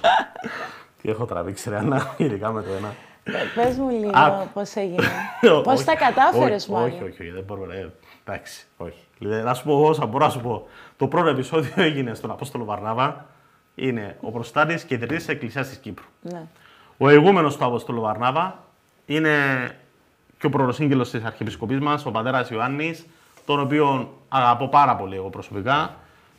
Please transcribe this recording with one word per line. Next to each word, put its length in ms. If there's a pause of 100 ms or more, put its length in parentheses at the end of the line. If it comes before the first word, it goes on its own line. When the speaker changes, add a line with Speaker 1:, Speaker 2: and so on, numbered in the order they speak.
(1040)
Speaker 1:
Και 80
έχω 140
τραβήξει, 460
ρε 80
Άννα, 380
ειδικά 360
με 100
το 100
ένα. 220 (300)
Speaker 2:
Ε, 80 (220)
πες 220
μου 140
λίγο 240
Speaker 1:
Άκου. 400
Speaker 2:
πώς 200
έγινε. 280 (400)
Speaker 1:
<laughs> 140
Ω, 40
Speaker 2:
Πώς 140
Speaker 1:
όχι. 100
Speaker 2:
τα 120
κατάφερες, 680
Speaker 1:
Όχι, 100
Speaker 2:
μάλλον. 180
Speaker 1:
όχι, 120
όχι, 280
δεν 120
μπορώ, 220
ρε. 260 (340)
Εντάξει, 420 (100)
όχι. 280 (140)
Να 360
σου 100
πω 180
όσα 240
μπορώ 180
να 60
σου 100
πω. 260 (300)
Το 120
πρώτο 200
επεισόδιο 440 (100)
<laughs> 20
έγινε 300
στον 160
Απόστολο 340
Βαρνάβα. 640 (480)
Είναι 460
ο 100
προστάτης 540
και 100
ιδρυτής 220
της 120
Εκκλησίας 400
της 80
Κύπρου. 280 (180)
Speaker 2:
Ναι. 200 (560)
Speaker 1:
Ο 120
ηγούμενος 460
του 80
Απόστολου 360
Βαρνάβα 640 (420)
είναι 240 (1080)
και 80
ο 40
προροσύγγελος 600
της 140
Αρχιεπισκοπής 560
μας, 260
ο 40
πατέρας 400
Ιωάννης, 560 (400)
τον 140
οποίον 480 (200)
αγαπώ 400
πάρα 280
πολύ 200
εγώ 140
προσωπικά, 640 (440)